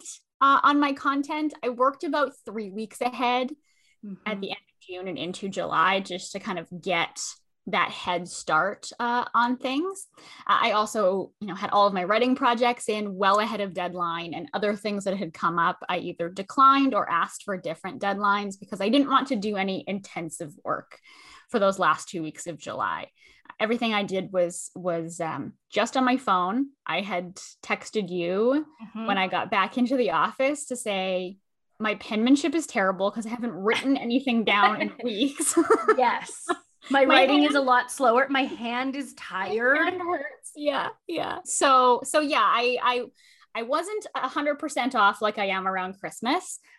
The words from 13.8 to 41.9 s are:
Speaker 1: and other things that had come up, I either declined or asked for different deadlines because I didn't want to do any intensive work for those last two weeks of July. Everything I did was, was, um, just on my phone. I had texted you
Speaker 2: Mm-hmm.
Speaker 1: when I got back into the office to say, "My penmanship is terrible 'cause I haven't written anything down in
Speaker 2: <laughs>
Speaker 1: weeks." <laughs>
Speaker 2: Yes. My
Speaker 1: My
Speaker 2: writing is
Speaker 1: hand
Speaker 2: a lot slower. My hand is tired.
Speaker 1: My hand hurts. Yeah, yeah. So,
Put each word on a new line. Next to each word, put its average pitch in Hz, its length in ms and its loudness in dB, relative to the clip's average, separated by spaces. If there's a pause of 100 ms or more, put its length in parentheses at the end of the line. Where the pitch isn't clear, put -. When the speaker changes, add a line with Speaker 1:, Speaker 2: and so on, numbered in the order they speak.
Speaker 1:
and 170 220 -8
other 208 200 0
things 202 280 -4
that 196 140 -2
had 180 180 -6
come 170 240 0
up, 175 280 0
I 180 100 -2
either 170 320 -6
declined 269 680 4
or 196 120 2
asked 170 360 -2
for 196 140 -4
different 170 440 -8
deadlines 202 580 0
because 190 220 -10
I 202 80 2
didn't 277 200 4
want 277 180 2
to 277 80 0
do 208 200 -4
any 190 300 -2
intensive 170 680 -10 (100)
work - 340 -6 (520)
for 240 100 0
those 196 180 4
last 170 320 2
two 165 140 -6
weeks 156 240 -10
of 160 100 -10
July. - 540 -6 (480)
Everything 220 340 0
I 208 100 0
did 190 280 -4
was, 175 440 -2
was, 170 440 -4
um, 160 360 -6 (140)
just 226 280 0
on 262 80 4
my 247 100 4
phone. 208 520 0 (180)
I 165 160 -2
had 185 340 -6 (260)
texted 208 480 -4
you 196 560 0 (160)
Speaker 2:
Mm-hmm. 220 260 -8
Speaker 1:
when 196 100 2
I 190 100 2
got 180 240 -2
back 202 260 0
into 247 200 2
the 233 140 2
office 262 560 0
to 247 100 -8
say, 190 580 -4 (460)
"My 214 140 0
penmanship 262 600 2
is 320 120 0
terrible 190 440 0
'cause 220 140 -8
I 220 40 -8
haven't 233 220 -6
written 214 460 0
anything 233 480 0
down 208 360 4
in 208 160 -2
Speaker 2:
<laughs> - 60 -10
Speaker 1:
weeks." 247 540 -2 (200)
<laughs> 427 200 2
Speaker 2:
Yes. - 480 0 (440)
My 277 140 6
Speaker 1:
My 269 120 6
Speaker 2:
writing 269 280 6
is 294 100 4
Speaker 1:
hand - 40 0
Speaker 2:
a 277 40 4
lot 247 300 2
slower. 254 380 4
My 269 140 2
hand 240 520 -4
is 277 200 -8
tired. 214 640 0
Speaker 1:
My 330 120 2
hand 370 100 -6
hurts. 302 540 -6
Yeah, 294 340 -2 (180)
yeah. - 360 -6
So, 254 600 6